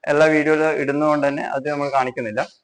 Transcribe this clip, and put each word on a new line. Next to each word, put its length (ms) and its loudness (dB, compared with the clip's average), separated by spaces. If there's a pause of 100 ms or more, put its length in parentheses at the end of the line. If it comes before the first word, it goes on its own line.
(100)
എല്ലാ 240 4
വീഡിയോയിലും 480 2
ഇടുന്നതുകൊണ്ട് 460 0
തന്നെ 160 -4 (120)
അത് 160 -4
നമ്മൾ 240 -4
കാണിക്കുന്നില്ല. 440 -2 (240)